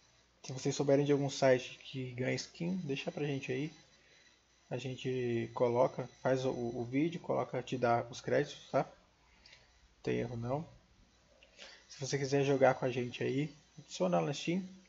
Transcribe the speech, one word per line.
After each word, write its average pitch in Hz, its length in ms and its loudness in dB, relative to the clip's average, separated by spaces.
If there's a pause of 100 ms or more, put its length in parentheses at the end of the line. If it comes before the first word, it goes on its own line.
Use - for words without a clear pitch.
(420)
se - 100 -12
vocês 135 220 -2
souberem 143 320 4
de 143 60 2
algum 139 180 4
site 131 540 4
que 127 300 -8
ganha 127 200 -2
skin, 175 440 -4
deixa 147 340 -4
pra 147 160 -4
gente 139 240 -4
aí. 139 200 -2 (1000)
A 131 60 -4
gente 123 760 -2
coloca, 123 540 2 (160)
faz 131 200 2
o, 131 60 2
o 120 340 -4
vídeo, 147 360 0
coloca, 131 420 -2
te - 160 -6
dá 120 320 4
os 123 100 -12
créditos, - 520 -2
tá? 143 120 4
Não - 1160 -18
tem 123 160 0
erro 120 180 -4
não. 127 320 -4 (1200)
Se - 140 -14
você 135 160 -4
quiser 139 260 2
jogar 135 300 6
com - 100 -4
a 131 80 0
gente 123 320 -4
aí, 135 320 -2 (220)
adiciona 175 420 0
lá 160 60 0
na 147 80 -2
Steam. 185 340 -2 (220)